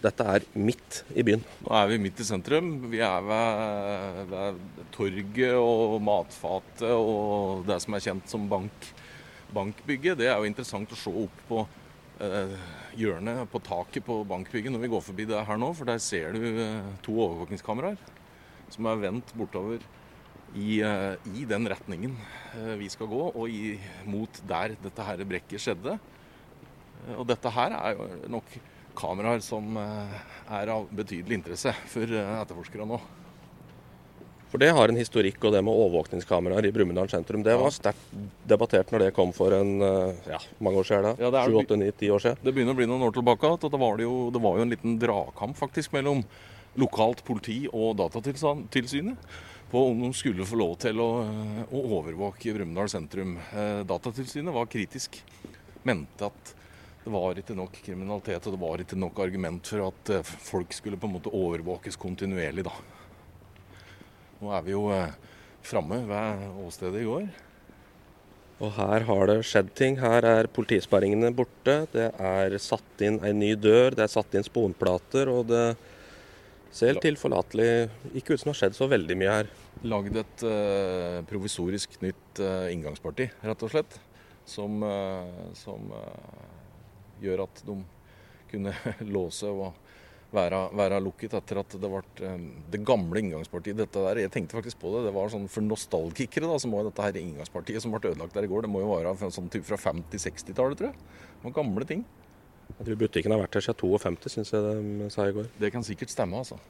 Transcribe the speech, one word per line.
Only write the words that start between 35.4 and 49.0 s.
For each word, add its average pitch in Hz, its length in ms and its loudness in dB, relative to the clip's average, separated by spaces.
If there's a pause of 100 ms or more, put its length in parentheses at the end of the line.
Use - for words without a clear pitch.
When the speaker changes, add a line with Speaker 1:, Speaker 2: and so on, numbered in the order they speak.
Speaker 1:
og 107 80 8
det 98 100 6
med 107 100 4
overvåkningskameraer 90 920 4
i 101 60 4
Brumunddal 95 380 2
sentrum, 101 340 -2
det 110 100 6
Speaker 2:
Ja. 123 80 6
Speaker 1:
var 143 100 6
sterkt - 340 -2 (420)
debattert 107 440 6
når 113 80 2
det 98 160 6
kom 90 160 6
for 95 220 4
en, 98 280 4
eh, 95 320 4 (140)
ja, 76 120 -6 (220)
mange 98 160 4
år 95 80 4
siden 101 180 4
da. 110 200 2
Speaker 2:
Ja, 123 80 4
det 131 100 4
er 123 80 4
Speaker 1:
Sju, 110 80 6
Speaker 2:
be- 98 80 6
Speaker 1:
åtte, 107 120 4
ni, 101 140 2
ti 104 180 -2
år 101 120 6
siden. 123 220 2
Speaker 2:
Det 131 100 2
begynner 131 200 4
å 131 40 0
bli 123 80 6
noen 127 160 0
år 117 120 4
tilbake, 123 400 6
at 170 80 -2
det 143 180 0
var 110 180 4
det 113 80 0
jo, 123 260 0
det 123 100 0
var 98 160 6
jo 113 60 4
en 120 60 2
liten 113 300 0
dragkamp 107 580 0
faktisk - 360 -4
mellom 139 300 2 (540)
lokalt 113 480 4
politi 117 480 -4
og 110 240 2
Datatilsan-, 135 720 0
tilsynet 139 480 -2 (540)